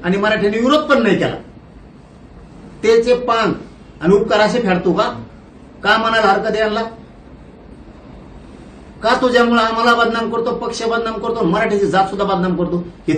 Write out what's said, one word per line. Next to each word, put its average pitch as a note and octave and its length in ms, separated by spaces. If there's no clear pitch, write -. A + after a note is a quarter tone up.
आणि F3+ 140
मराठ्यांनी G#3+ 420
विरोध C4+ 200
पण C#4 240
नाही G3 120
केला. D3 200
त्याचे A#3 320
पान A3+ 380
आणि F3+ 140
उपकार G#3+ 240
असे G#3+ 220
फेडतो F#3 320
का? C3 300
का G#3 140
म्हणायला A3 300
हरकत G3 200
आहे G#3+ 120
यांना? A3 240
का A#3+ 180
तुझ्यामुळे A#3+ 400
आम्हाला A3+ 320
बदनाम A#3 360
करतो, A#3 260
पक्ष - 280
बदनाम A3+ 300
करतो, A3+ 300
मराठ्याची G3 440
जात F#3+ 200
सुद्धा G3 180
बदनाम F#3 300
करतो? F3 320
हे D#3 100